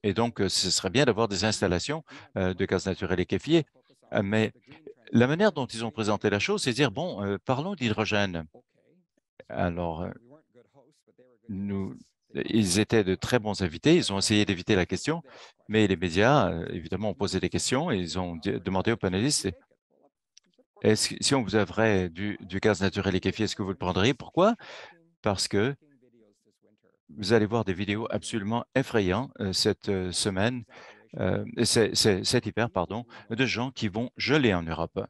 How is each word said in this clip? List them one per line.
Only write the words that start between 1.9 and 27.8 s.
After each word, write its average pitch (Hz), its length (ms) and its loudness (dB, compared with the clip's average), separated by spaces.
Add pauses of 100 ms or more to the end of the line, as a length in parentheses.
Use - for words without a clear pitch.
euh, 92 160 0
de 92 140 -2
gaz 92 180 -2
naturel 90 340 -2
liquéfié. 139 460 0 (480)
Euh, 107 100 2
mais 107 300 0 (600)
la 120 140 6
manière 175 240 2
dont 151 140 -6
ils 113 180 -8
ont 117 80 -4
présenté 107 380 0
la 101 100 2
chose, 196 240 -2
c'est 123 120 -2
dire, « 131 180 2
Bon, 120 320 -6
euh, 98 180 -2
parlons 151 320 -4
d'hydrogène. » 101 680 0 (1040)
Alors, 87 540 -4
euh, 90 80 -6 (1400)
nous, 98 480 -4 (380)
ils 104 460 2
étaient 107 240 4
de 92 100 2
très 123 240 0
bons 104 240 -2
invités, 90 340 2
ils 120 160 0
ont 98 60 -2
essayé 104 260 4
d'éviter 98 320 2
la 90 80 4
question, 147 380 -2 (460)
mais 107 180 4
les 95 100 4
médias, 95 540 4
euh, 85 200 -4
évidemment, 92 400 -4
ont - 40 -8
posé 92 260 -2
des 87 80 -2
questions 147 420 -2
et 110 80 0
ils 87 200 -4
ont 87 180 -4
di-, 98 240 -4
demandé 95 320 0
aux 117 60 0
panélistes, « 98 500 0 (1300)
Est-ce 107 280 2
que, - 100 -8
si 120 140 2
on 135 80 2
vous 95 140 -2
offrait 98 540 2
du, 95 320 -8
du 95 180 -6
gaz 101 220 4
naturel 98 320 0
liquéfié, 95 320 0
est-ce - 100 -6
que - 60 -6
vous 95 80 -4
le 92 60 -6
prendriez ? » 92 380 0
Pourquoi ? 208 400 0 (680)
Parce 101 260 -2
que 110 260 0 (1300)
vous 95 240 -2
allez 107 140 6
voir 110 180 0
des 95 100 -2
vidéos 101 360 -4